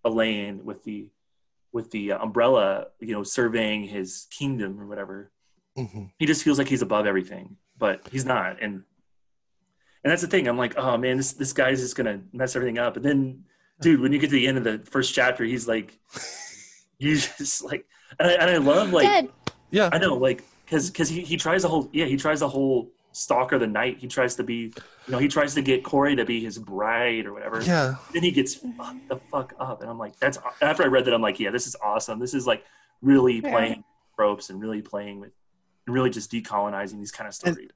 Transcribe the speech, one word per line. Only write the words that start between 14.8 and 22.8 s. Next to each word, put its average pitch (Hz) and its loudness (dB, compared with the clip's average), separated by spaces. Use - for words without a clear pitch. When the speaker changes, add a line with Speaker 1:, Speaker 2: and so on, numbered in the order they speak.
Speaker 1:
first 131 0
chapter, 123 2
he's 117 -2
like, 113 -4
Speaker 2:
<laughs> - -20
Speaker 1:
he's 147 0
just - -4
like, - -10
and 175 4
I, 175 6
and 175 6
I 170 6
love, 160 4
like, 170 6
Speaker 3:
Dead. 202 4
Speaker 2:
Yeah. 190 4
Speaker 1:
I 160 2
know, 170 2
like, 127 2
'cause, 160 0
'cause 156 -2
he, 165 -4
he 139 -4
tries 175 2
the 175 2
whole, 156 0
yeah, 156 0
he 139 0
tries 151 0
the 143 0
whole 135 0